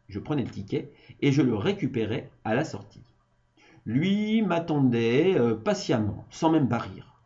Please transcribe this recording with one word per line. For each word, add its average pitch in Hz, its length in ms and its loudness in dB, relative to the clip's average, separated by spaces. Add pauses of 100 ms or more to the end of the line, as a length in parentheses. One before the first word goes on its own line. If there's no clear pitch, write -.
Je 95 100 -8
prenais 139 240 -2
le 98 60 -6
ticket 131 420 -8 (300)
et 139 100 4
je 143 100 4
le 120 140 2
récupérais 117 760 -2 (140)
à 110 100 -2
la 120 120 0
sortie. - 500 -16 (680)
Lui 202 560 0
m'attendait, 151 1000 2
euh, 117 160 2
patiemment, 123 760 -2
sans 160 220 0
même 156 160 4
barrir. 101 580 -6